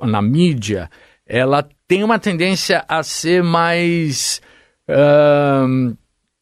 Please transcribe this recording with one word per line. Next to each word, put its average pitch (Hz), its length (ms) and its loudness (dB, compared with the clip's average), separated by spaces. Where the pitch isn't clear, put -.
na 107 160 0
mídia, 107 680 0
ela 135 420 -2
tem 190 160 0
uma 220 140 0
tendência 180 680 -2
a 160 140 -2
ser 175 400 -2
mais, 170 960 -2
ahn, 143 1040 2